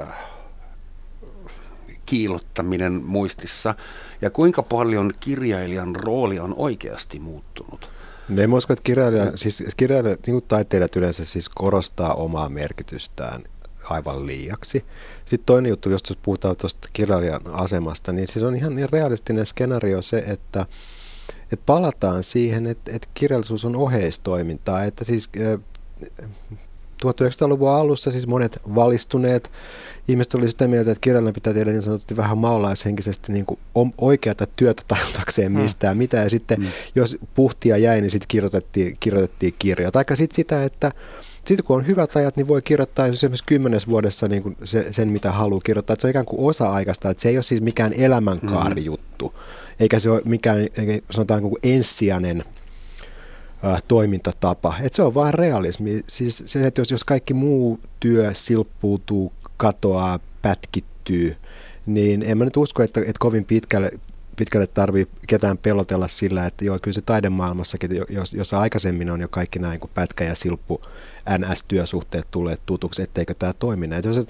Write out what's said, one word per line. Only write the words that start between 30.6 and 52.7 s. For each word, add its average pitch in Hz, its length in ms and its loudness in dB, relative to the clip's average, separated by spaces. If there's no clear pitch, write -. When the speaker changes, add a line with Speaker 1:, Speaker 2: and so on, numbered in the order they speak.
Speaker 2:
mieltä, 117 220 4
että 107 100 0
kirjailija 117 320 4
pitää 107 220 -2
tehdä 107 160 2
niin 107 120 0
sanotusti 107 340 -4
vähän 107 220 2
maalaishenkisesti, 104 920 0
niinku, 101 260 -2
om-, 123 240 4
oikeata 117 480 2
työtä 120 320 4
tajutakseen - 640 0
Speaker 3:
Hmm. 104 100 4
Speaker 2:
mistään 101 340 2
mitä, 123 200 2
ja 104 140 2
sitten 110 320 2
Speaker 1:
Hmm. 92 80 -2
Speaker 2:
jos 123 220 4
puhtia 120 420 4
jäi, 110 240 6
niin 101 100 2
sit 98 180 -2
kirjoitettiin, 98 720 0
kirjoitettiin 95 580 2
kirjoja. 92 320 0
Taikka 135 260 2
sit 160 160 0
sitä, 151 320 0
että 139 280 -2
sit 190 180 2
kun 131 140 4
on 131 100 0
hyvät 180 300 2
ajat, 143 200 2
niin 139 120 0
voi 143 140 4
kirjoittaa 135 440 2
esimerkiksi 123 400 2
kymmenes 120 420 4
vuodessa, 107 400 2
niinku, 101 240 -2
se, 107 280 0
sen, 110 160 2
mitä 101 240 0
haluaa 101 320 2
kirjoittaa. 107 300 2
Et 110 60 0
se 127 60 2
on 131 40 4
ikään 127 160 0
kuin 123 220 0
osa-aikaista, 98 640 0
että 92 120 -2
se 120 60 4
ei 120 80 4
ole 123 60 2
siis 117 180 2
mikään 113 320 2
elämänkaarijuttu, 95 1400 0
Speaker 1:
Hmm. - 100 -12
Speaker 2:
eikä 110 180 8
se 110 120 4
ole 113 140 4
mikään, 113 340 4
eikä, 107 400 0
sanotaan, 107 320 2
niinku, 104 200 0
ensisijainen, 98 800 4